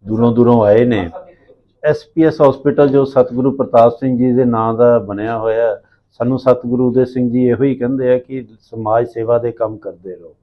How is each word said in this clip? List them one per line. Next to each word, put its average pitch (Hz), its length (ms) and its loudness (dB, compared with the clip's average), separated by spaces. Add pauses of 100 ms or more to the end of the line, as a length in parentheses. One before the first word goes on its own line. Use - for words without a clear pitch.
ਦੂਰੋਂ 117 280 0
ਦੂਰੋਂ 120 280 4
ਆਏ 107 220 4
ਨੇ। 101 240 -2 (720)
ਐਸ 151 220 -2 (100)
ਪੀ 160 80 2
ਐਸ 156 180 2
ਹਸਪੀਟਲ 139 480 2
ਜੋ 135 160 2
ਸਤਿਗੁਰੂ 127 460 0
ਪ੍ਰਤਾਪ 120 400 2
ਸਿੰਘ 127 260 -4
ਜੀ 127 140 0
ਦੇ 127 140 2
ਨਾਂ 113 280 -2
ਦਾ 120 260 2
ਬਣਿਆ 104 380 -8
ਹੋਇਆ 113 300 -2
ਹੈ, 104 160 -6 (280)
ਸਾਨੂੰ 123 280 -4
ਸਤਿਗੁਰੂ 123 500 0
ਉਦੇ 127 160 0
ਸਿੰਘ 123 260 -4
ਜੀ 127 160 0
ਇਹੋ 120 160 0
ਹੀ 139 120 0
ਕਹਿੰਦੇ 127 380 -2
ਆ 127 40 2
ਕਿ 127 300 -12 (140)
ਸਮਾਜ 113 460 -4
ਸੇਵਾ 117 300 -2
ਦੇ 117 140 -2
ਕੰਮ 110 260 -6
ਕਰਦੇ 90 380 -16
ਰਹੋ। 87 280 -20